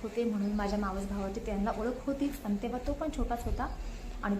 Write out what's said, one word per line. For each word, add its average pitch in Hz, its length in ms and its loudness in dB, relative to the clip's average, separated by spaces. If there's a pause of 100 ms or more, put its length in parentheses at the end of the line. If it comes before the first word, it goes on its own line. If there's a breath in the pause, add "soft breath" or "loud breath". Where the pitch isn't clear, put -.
होते 226 220 0
म्हणून 208 280 2
माझ्या 208 260 2
मावस 196 300 0
भावाची 196 380 -2
त्यांना 208 320 2
ओळख 240 280 -2
होतीच 277 260 2 (120)
आणि 202 180 2
तेव्हा 240 240 -2
तो 285 60 2
पण 311 240 0
छोटाच 240 280 0
होता 262 240 0 (540 loud breath)
आणि 202 180 2